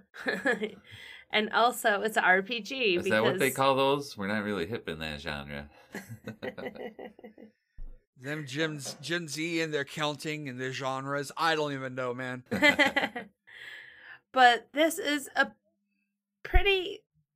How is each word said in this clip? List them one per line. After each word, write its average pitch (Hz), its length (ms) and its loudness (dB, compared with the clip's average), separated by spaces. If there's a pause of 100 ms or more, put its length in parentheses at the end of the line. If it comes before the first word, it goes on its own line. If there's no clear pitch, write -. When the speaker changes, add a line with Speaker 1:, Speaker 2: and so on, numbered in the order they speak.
(240)
Speaker 1:
<laughs> - 1040 -4
and 214 200 0
also 220 520 2
it's 220 140 -2
a 226 80 2
R 185 180 6
P 233 180 -6
G 214 360 0
Speaker 2:
Is 175 80 -2
that 196 180 2
what 233 160 2
they 139 120 2
Speaker 1:
because 127 60 -6
Speaker 2:
call 135 200 4
those? 139 400 2
We're 98 120 -6
not 107 160 0
really 98 220 -2
hip 110 220 -6
in 80 120 -6
that 78 200 -6
genre. 73 480 -8 (240)
<laughs> - 160 -14 (340)
Speaker 1:
<laughs> - 1800 -14
Speaker 3:
Them 147 260 -8
Gen, 151 340 -4 (220)
Gen 165 260 -4
Z 165 320 -2
and 156 140 -2
their 143 100 0
counting 151 640 -6
and 123 120 -10
their 131 120 -4
genres. 139 640 -4
I 160 200 2
don't 147 160 0
even 131 220 -6
know, 127 200 -4
man. 127 360 -6
Speaker 1:
<laughs> 277 800 2 (1000)
But 240 400 8
this 311 260 2
is 294 380 -2
a 277 160 2 (920)
pretty, 381 600 4 (320)